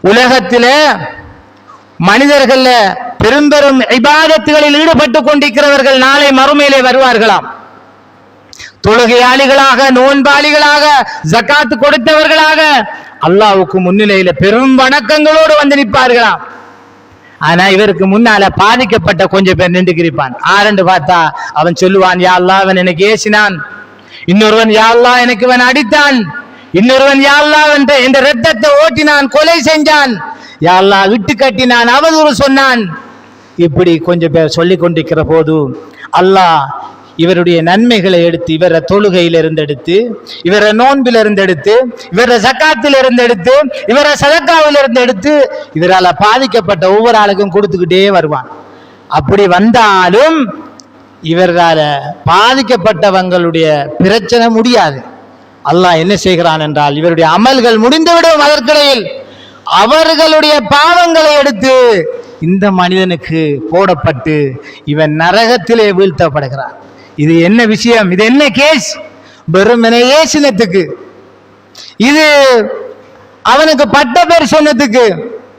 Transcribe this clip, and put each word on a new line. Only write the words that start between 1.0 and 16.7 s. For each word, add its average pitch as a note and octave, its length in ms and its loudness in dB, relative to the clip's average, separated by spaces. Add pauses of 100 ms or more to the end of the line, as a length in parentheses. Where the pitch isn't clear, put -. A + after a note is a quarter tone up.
மனிதர்கள B3+ 960 2 (220)
பெரும் C#4+ 300 0
பெரும் C#4 320 2
இபாதத்துகளில் D4 1000 0
ஈடுபட்டு D4+ 420 0
கொண்டிருக்கிறவர்கள் C#4 760 0
நாளை C#4 300 2 (100)
மறுமையிலே C#4 420 2
வருவார்களாம். A#3+ 680 0 (1400)
தொழுகையாளிகளாக, B3 920 2 (180)
நோன்பாளிகளாக, C#4+ 880 2 (460)
ஜகாத் B3+ 520 0
கொடுத்தவர்களாக D#4 800 0 (600)
அல்லாஹ்வுக்கு F#3+ 640 0
முன்னிலையில F#3+ 520 0
பெரும் B3+ 400 2
வணக்கங்களோடு D4+ 840 2
வந்து C#4+ 160 0
நிற்பார்களாம். A#3+ 640 0 (1000)